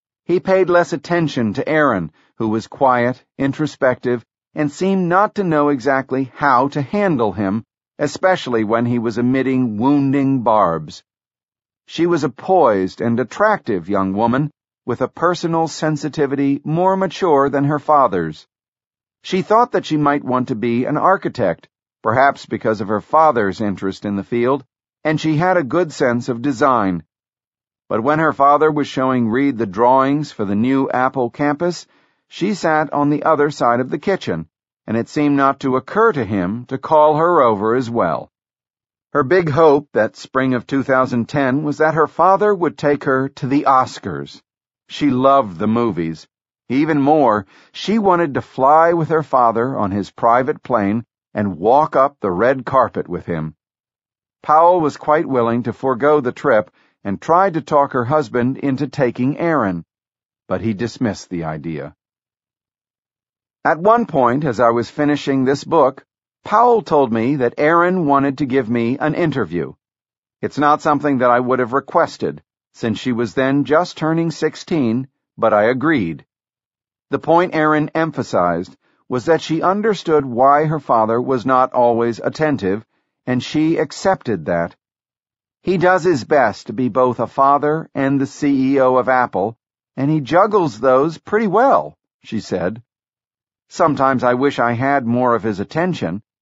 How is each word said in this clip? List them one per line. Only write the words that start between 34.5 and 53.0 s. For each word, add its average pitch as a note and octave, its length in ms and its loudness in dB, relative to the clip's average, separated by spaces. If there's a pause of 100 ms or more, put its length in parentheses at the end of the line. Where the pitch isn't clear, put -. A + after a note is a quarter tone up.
and A2 100 -4
it A#2 100 -4
seemed D3 280 0
not C#3 240 0
to C3 160 -2
occur G#3+ 380 0
to B2+ 120 -4
him G#2 400 -4
to C3 120 -8
call D3+ 400 2
her E3 240 2
over A2 340 2
as B2+ 140 -2
well. F2+ 420 -2 (800)
Her C#3+ 120 2
big E3+ 260 2
hope C#3+ 440 4
that A2 220 0
spring C3 380 -2
of A#2 120 -4
two C3+ 180 -2
thousand B2+ 460 0
ten C#3+ 340 -2
was D3 140 -4
that D#3 160 2
her D3+ 140 2
father F#3+ 480 2
would E3+ 220 -2
take D3 260 0
her C3 260 0
to - 160 -12
the C#3 200 0
Oscars. F2 760 -2 (460)
She D3 220 -2
loved B2+ 500 2
the G#2+ 80 -2
movies. F2+ 600 -2 (420)
Even D3 320 0
more, C3+ 440 2 (260)
she A3 280 -2
wanted F3 340 0
to B2 80 -4
fly D#3+ 520 2
with D#3+ 160 -2
her D#3 140 0
father A#2+ 540 0
on G2+ 140 -2
his G2 200 -6
private B2 520 0
plane A2 420 -2 (280)
and G2+ 240 -4
walk C3+ 380 2
up C3+ 240 2
the G2 120 -2
red A#2+ 340 0
carpet A2+ 420 0